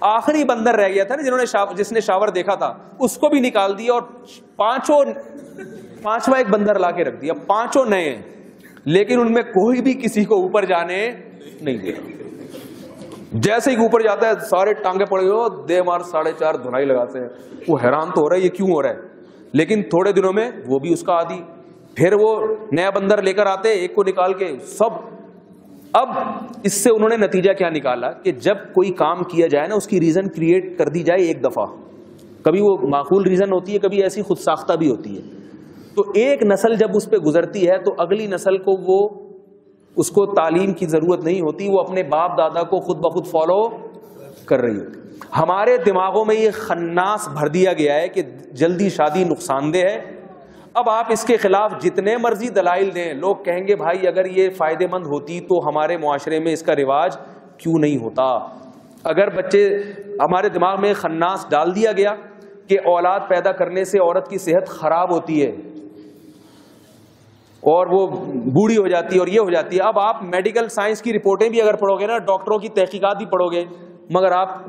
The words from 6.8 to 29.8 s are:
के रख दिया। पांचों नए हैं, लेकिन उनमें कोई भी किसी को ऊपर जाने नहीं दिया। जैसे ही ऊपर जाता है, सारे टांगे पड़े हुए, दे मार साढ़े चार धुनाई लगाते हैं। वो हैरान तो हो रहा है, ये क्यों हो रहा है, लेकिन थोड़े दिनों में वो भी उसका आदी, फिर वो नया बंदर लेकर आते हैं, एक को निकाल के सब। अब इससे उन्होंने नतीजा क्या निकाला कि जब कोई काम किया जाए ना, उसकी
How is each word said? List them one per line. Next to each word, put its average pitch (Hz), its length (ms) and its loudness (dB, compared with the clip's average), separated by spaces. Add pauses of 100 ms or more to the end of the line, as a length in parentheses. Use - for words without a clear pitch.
के 175 120 -2
रख 131 100 -4
दिया। 147 200 -6
पांचों 226 520 0
नए 185 240 0
हैं, 104 160 -10 (640)
लेकिन 208 320 4
उनमें 233 240 2
कोई 233 380 2
भी 262 120 2
किसी 208 320 0
को 214 100 2
ऊपर 190 300 2
जाने 180 440 -2 (540)
नहीं 123 160 -4
दिया। - 460 -10 (1120)
जैसे 220 360 2
ही 226 140 2
ऊपर 226 180 2
जाता 214 240 2
है, 214 120 0
सारे 196 340 0
टांगे 196 320 -2
पड़े 190 200 -2
हुए, 220 240 2 (180)
दे 180 140 2
मार 175 200 0
साढ़े 160 300 -2
चार 156 260 0
धुनाई 131 280 -2
लगाते 127 340 0
हैं। 123 80 -8 (420)
वो 151 80 4
हैरान 143 340 0
तो 180 100 2
हो 147 60 2
रहा 180 100 2
है, 190 60 0
ये 180 60 4
क्यों 190 200 -2
हो 156 120 2
रहा 131 100 0
है, 104 80 -8 (560)
लेकिन 175 280 2
थोड़े 190 300 2
दिनों 190 200 2
में 220 340 -4
वो 135 120 0
भी 170 140 0
उसका 175 200 -2
आदी, 170 300 -2 (540)
फिर 185 180 4
वो 214 420 0 (160)
नया 185 180 0
बंदर 196 320 0
लेकर 190 240 2
आते 196 220 0
हैं, 220 60 2
एक 180 200 -4
को 202 80 4
निकाल 185 300 0
के 175 260 -6
सब। - 600 -4 (760)
अब - 440 -2 (260)
इससे 202 240 2
उन्होंने 220 280 4
नतीजा 190 360 2
क्या 180 160 0
निकाला 131 380 -2
कि 175 240 -4
जब 160 420 -2
कोई 185 180 2
काम 175 320 0
किया 165 240 0
जाए 147 200 0
ना, 214 80 -2
उसकी 196 240 0